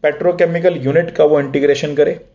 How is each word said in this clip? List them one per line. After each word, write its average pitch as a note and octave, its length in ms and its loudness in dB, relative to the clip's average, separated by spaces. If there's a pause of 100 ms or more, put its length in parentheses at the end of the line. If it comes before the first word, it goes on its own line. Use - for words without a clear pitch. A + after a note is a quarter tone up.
पेट्रोकेमिकल E3+ 720 0
यूनिट D3 340 0
का - 120 0
वो D3+ 160 4
इंटीग्रेशन C#3+ 560 0
करे। D3 240 0 (160)